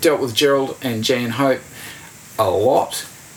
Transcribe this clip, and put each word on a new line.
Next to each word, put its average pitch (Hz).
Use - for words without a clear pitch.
dealt 190
with 123
Gerald 139
and 113
Jan 120
Hope 131
a 101
lot 113